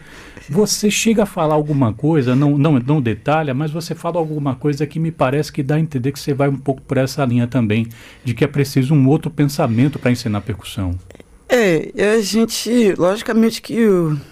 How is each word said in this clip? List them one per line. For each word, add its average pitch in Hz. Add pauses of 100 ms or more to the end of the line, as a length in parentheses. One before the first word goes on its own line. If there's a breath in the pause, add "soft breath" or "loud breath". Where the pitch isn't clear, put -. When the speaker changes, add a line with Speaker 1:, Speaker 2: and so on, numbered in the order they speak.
(500 loud breath)
Speaker 1:
você 208
chega 214
a -
falar 156
alguma 147
coisa, 143
não, 143
não, 143
não 143
detalha, 135
mas 151
você 165
fala 165
alguma 151
coisa 147
que 151
me 160
parece 147
que 151
dá 147
a 156
entender 139
que 139
você 147
vai 143
um 139
pouco -
por -
essa 131
linha 120
também, 117 (380 loud breath)
de 123
que -
é -
preciso 139
um 135
outro 156
pensamento 139
pra 123
ensinar 110
percussão. 92 (520)
Speaker 2:
É, 202
a 226
gente, 220
logicamente 220
que 226
o 170 (140 loud breath)